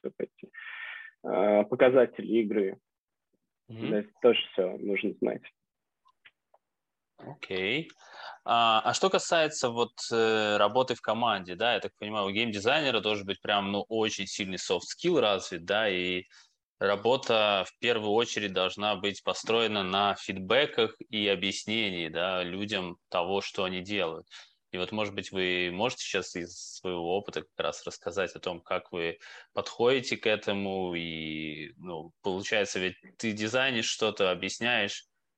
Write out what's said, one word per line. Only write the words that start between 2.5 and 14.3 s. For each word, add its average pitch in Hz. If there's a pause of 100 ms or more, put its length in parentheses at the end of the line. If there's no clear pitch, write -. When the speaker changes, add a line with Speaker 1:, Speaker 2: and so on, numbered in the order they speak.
Speaker 2:
Мгм. 113
Speaker 1:
То -
есть - (120)
тоже 120 (140)
все 92
нужно 98
знать. - (1700)
Speaker 2:
Окей. 113 (560)
А, 117
а 120
что 190
касается 160
вот, 117 (200)
э, 110
работы 107
в -
команде, 107
да, 117
я 95
так 98
понимаю, 104
у 98
геймдизайнера 117
должен 104
быть 98
прям, 101
ну, 101
очень 110
сильный 95